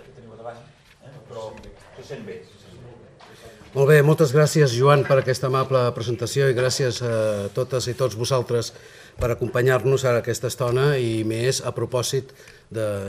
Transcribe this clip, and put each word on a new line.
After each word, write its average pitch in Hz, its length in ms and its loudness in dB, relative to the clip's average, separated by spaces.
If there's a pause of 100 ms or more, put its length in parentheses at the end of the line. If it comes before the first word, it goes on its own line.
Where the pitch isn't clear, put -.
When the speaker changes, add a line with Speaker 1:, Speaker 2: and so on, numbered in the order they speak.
Speaker 1:
que 101 100 -20
teniu 113 240 -20
davant, 117 240 -16 (400)
eh? 143 100 -20 (140)
Però 110 240 -14 (460)
se 98 100 -18
sent 117 180 -14
bé, 90 220 -14
se - 160 -20
sent - 0 -
bé. - 40 -20 (1080)
Speaker 2:
Molt 135 160 4
bé, 151 100 8
moltes 147 320 4
gràcies, 151 400 4
Joan, 139 320 4
per 135 140 4
aquesta 131 320 -2
amable 131 300 0 (120)
presentació 120 560 -2
i 123 80 2
gràcies 127 460 -2
a 107 500 -2
totes 127 380 -4
i - 80 -4
tots 120 180 -2
vosaltres 120 540 -2 (480)
per 120 100 0
acompanyar-nos 127 800 0
ara 120 160 2
aquesta 120 260 -4
estona 131 480 0
i 113 300 -2
més 113 340 -2
a 120 140 -6
propòsit 120 560 -4 (420)
de 110 120 -4 (240)